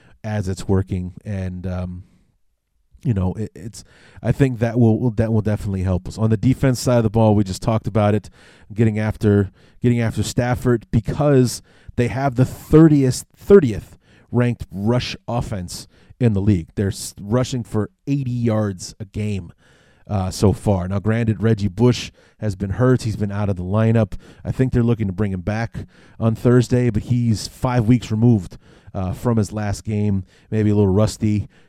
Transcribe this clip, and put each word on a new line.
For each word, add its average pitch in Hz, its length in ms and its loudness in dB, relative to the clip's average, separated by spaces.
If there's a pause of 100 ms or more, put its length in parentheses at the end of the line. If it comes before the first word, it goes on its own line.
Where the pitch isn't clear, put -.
(240)
as 104 240 -6
it's 95 180 -8
working. 92 480 -2 (100)
And, 92 420 -8
um, 90 380 -8 (960)
you 120 120 0
know, 92 200 -2
it, 107 200 -8
it's, 101 280 -16 (400)
I 113 80 -2
think 131 280 0
that 117 200 -2
will, 113 200 4
will, 123 140 -2
that 110 200 -2
will 110 80 2
definitely 101 420 -2
help 92 240 -2
us. - 120 -12
On 110 100 0
the 110 80 2
defense 127 420 0
side 123 200 2
of 117 40 2
the 110 80 2
ball, 107 240 4
we 104 100 2
just 95 180 -8
talked 113 240 -2
about 104 280 2
it, 107 140 -4 (460)
getting 107 240 2
after, 104 520 2 (300)
getting 120 200 2
after 110 220 -2
Stafford 120 680 -2
because 127 720 2 (340)
they 120 120 0
have 131 260 -4
the 127 100 4
thirtieth, 147 800 4 (100)
thirtieth 147 600 4 (340)
ranked 120 400 0
rush 107 460 -2 (100)
offense 110 600 -8 (320)
in 113 140 2
the 95 80 -2
league. 98 320 0
They're 101 140 0
s-, - 300 -10
rushing 120 460 -4
for 107 260 -4 (160)
eighty 139 240 -4
yards 110 720 -4
a 104 60 -14
game, 101 480 -8 (520)
uh, 95 240 -4
so 101 220 4
far. 92 340 0
Now, 95 120 -4
granted, 110 440 -2
Reggie 104 260 0
Bush 113 420 2 (280)
has 107 160 -4
been 98 160 -6
hurt. 123 340 2
He's 104 120 -4
been 101 160 -4
out 101 160 -4
of 90 80 -2
the 90 60 -8
lineup. 110 560 0 (260)
I - 80 -6
think 131 220 -2
they're 120 80 2
looking 113 240 0
to 98 80 -4
bring 101 180 -2
him 92 80 -6
back 107 460 -6 (320)
on 113 160 0
Thursday, 123 560 2
but 104 140 -2
he's 117 440 -2
five 123 380 -2
weeks 123 240 2
removed, 110 480 2 (340)
uh, 95 200 -4
from 120 240 -2
his 107 160 -2
last 104 320 -6
game, 104 400 -2 (260)
maybe 107 200 0
a 104 40 2
little 101 180 4
rusty, 104 560 0 (200)